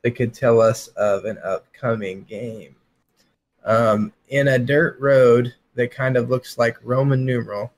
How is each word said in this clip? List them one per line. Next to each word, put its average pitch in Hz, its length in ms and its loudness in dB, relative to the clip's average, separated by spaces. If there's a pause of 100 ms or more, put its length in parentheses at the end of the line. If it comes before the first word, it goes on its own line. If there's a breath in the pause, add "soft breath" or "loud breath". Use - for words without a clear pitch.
that 120 80 0
could 120 220 -4
tell 117 280 2
us 113 280 0
of 101 360 -2
an 107 180 -8
upcoming 98 800 -8
game. 107 520 -16 (880)
Um, 110 480 0 (180)
in 139 200 0
a 131 100 2
dirt 143 400 0
road 123 540 4 (220)
that 123 160 -2
kind 131 260 -2
of 120 120 -2
looks - 280 -4
like 117 260 0
Roman 131 420 0
numeral 113 520 -6